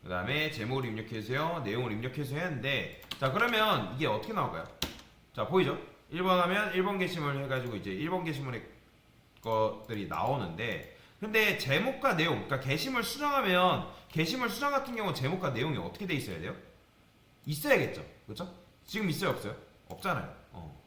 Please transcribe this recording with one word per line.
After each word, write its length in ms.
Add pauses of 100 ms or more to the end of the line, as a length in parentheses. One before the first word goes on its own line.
그 60
다음에 440
제목을 340
입력해주세요, 720
내용을 320
입력해주세요 480
했는데, 640 (180)
자, 120
그러면 640
이게 120
어떻게 260
나올까요? 320 (680)
자, 120
보이죠? 340 (300)
일 140
번 180
하면 320
일 100
번 140
게시물 460
해가지고 320
이제 160
일 180
번 140
게시물의 440 (760)
것들이 680
나오는데, 920 (220)
근데 380
제목과 580
내용, 300
그러니까 140
게시물 440
수정하면, 880 (160)
게시물 400
수정 220
같은 240
경우 180
제목과 380
내용이 260
어떻게 280
돼 100
있어야 240
돼요? 160 (920)
있어야겠죠, 600 (220)
그쵸? 260 (320)
지금 240
있어요, 200
없어요? 260 (340)
없잖아요. 460 (160)
어. 360